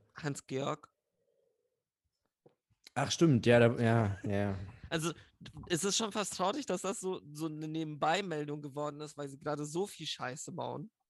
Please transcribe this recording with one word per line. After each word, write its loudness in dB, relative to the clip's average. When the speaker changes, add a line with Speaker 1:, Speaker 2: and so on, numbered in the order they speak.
Speaker 1:
Hans-Georg. -6
Speaker 2:
Ach, 0
stimmt, 6
ja, 8
da, 6
ja, 4
ja. 0
Speaker 1:
Also, 0
es 0
ist 2
schon 0
fast -4
traurig, 0
dass 0
das -4
so, -4
so -4
eine -4
Nebenbei-Meldung 0
geworden -6
ist, -14
weil -6
sie -12
gerade -2
so -2
viel -12
Scheiße -6
bauen. -6